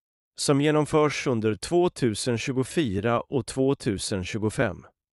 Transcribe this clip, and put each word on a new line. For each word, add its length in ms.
som 220
genomförs 680
under 280
tvåtusen 800
tjugofyra 840
och 240
tvåtusen 760
tjugofem. 640